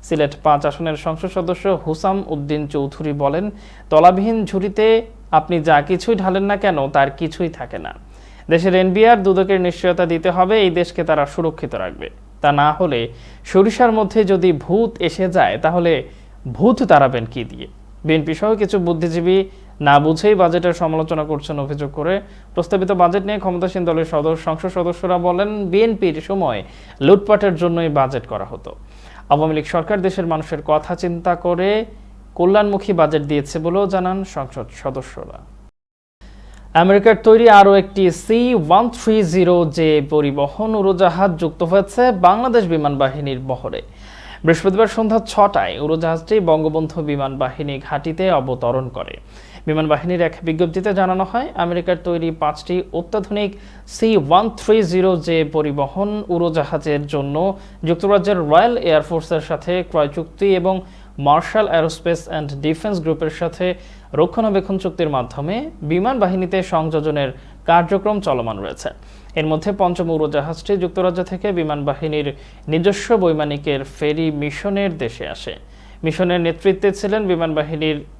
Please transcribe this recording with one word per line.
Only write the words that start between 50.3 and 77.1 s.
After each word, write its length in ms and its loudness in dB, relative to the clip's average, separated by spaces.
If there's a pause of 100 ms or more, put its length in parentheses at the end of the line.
বিজ্ঞপ্তিতে 440 -2 (100)
জানানো 300 0
হয়, 180 -4 (160)
আমেরিকার 440 -2
তৈরি 200 -2 (140)
পাঁচটি 340 -4 (220)
অত্যাধুনিক 520 -4 (440)
সি 140 0 (200)
ওয়ান 180 4 (140)
থ্রি 160 2 (160)
জিরো 200 2 (140)
জে 120 0 (180)
পরিবহন 540 -2 (240)
উড়োজাহাজের 680 -2 (100)
জন্য 240 -4 (500)
যুক্তরাজ্যের 520 2 (120)
রয়্যাল 240 6 (140)
এয়ারফোর্সের 600 0
সাথে 240 -6 (180)
ক্রয় 260 0
চুক্তি 320 -4 (120)
এবং 140 0 (520)
মার্শাল 460 2
অ্যারোস্পেস 480 0 (100)
অ্যান্ড 180 -6 (160)
ডিফেন্স 400 -2
গ্রুপের 360 -2
সাথে 260 -4 (540)
রক্ষণাবেক্ষণ 600 0
চুক্তির 340 -2
মাধ্যমে 400 -6 (340)
বিমান 320 0
বাহিনীতে 360 0 (140)
সংযোজনের 580 -2 (400)
কার্যক্রম 460 2 (100)
চলমান 380 -2
রয়েছে। 240 -8 (520)
এর 100 0
মধ্যে 200 -2 (100)
পঞ্চম 340 0
উড়োজাহাজটি 580 -2 (100)
যুক্তরাজ্য 380 -2 (100)
থেকে 180 -6 (100)
বিমান 300 -2
বাহিনীর 400 -4 (440)
নিজস্ব 360 0 (140)
বৈমানিকের 580 -2 (160)
ফেরি 300 -2 (160)
মিশনের 500 -4 (120)
দেশে 300 -8
আসে। 200 -14 (500)
মিশনের 420 0
নেতৃত্বে 420 0 (120)
ছিলেন 300 -2